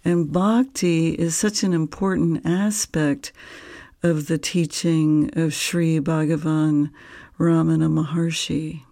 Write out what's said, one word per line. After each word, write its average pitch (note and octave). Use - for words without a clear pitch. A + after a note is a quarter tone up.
And E3+
bhakti F3+
is E3
such G#3+
an F#3
important E3
aspect E3
of D#3
the E3
teaching D#3
of D#3+
Sri E3
Bhagavan D#3
Ramana E3
Maharshi. D#3+